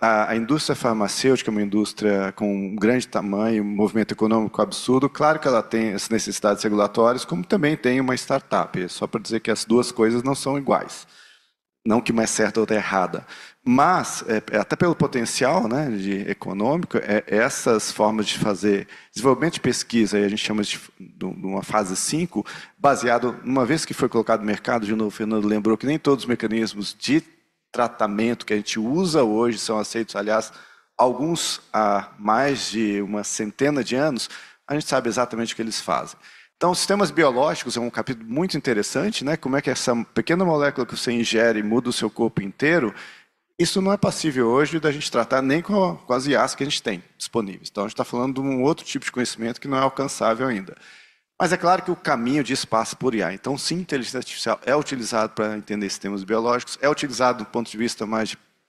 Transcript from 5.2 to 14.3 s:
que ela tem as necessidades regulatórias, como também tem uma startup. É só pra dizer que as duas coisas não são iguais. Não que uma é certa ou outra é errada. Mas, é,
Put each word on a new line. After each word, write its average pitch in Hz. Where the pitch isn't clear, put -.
que 151
ela 120
tem 113
as 101
necessidades 104
regulatórias, 110
como 175
também 156
tem 127
uma 127
startup. 104
É 90
só -
pra 113
dizer 110
que -
as -
duas 120
coisas 117
não 135
são 139
iguais. -
Não 117
que 117
uma 113
é -
certa 107
ou 110
outra 107
é 104
errada. 92
Mas, 143
é, 107